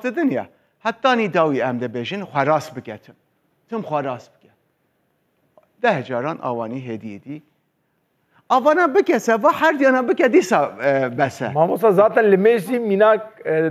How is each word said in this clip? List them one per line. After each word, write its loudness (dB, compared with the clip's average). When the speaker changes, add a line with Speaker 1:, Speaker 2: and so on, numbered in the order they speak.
Speaker 1:
didin -2
ya. -4
Hetanî -2
dawî 0
em -2
dibêjin, -8
xwe -2
rast -2
bike -14
tim. -20
Tim -8
xwe -6
rast -10
bike. -20
Deh 0
caran -6
awanî -8
hêdî -12
hêdî. -18
Avana 2
bike 2
se, 0
va 4
her 2
diyana 2
bike 0
dîsa, 2
e, 0
bese. -2
Speaker 2:
Mamosta 0
zaten 4
li 6
mêjî 2
mîna, 4
e, 0